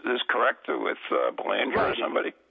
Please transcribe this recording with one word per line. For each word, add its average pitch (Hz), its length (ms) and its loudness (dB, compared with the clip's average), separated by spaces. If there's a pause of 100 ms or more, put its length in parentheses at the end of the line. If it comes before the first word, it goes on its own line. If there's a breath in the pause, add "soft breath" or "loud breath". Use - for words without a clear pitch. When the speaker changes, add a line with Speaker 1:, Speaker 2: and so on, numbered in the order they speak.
Speaker 1:
this 123 160 0 (100)
correct 123 380 2
with, - 300 0 (120)
uh, - 220 2
Belanger 117 460 0
or - 100 2
Speaker 2:
Right. - 120 -2
Speaker 1:
somebody? - 320 -2 (180)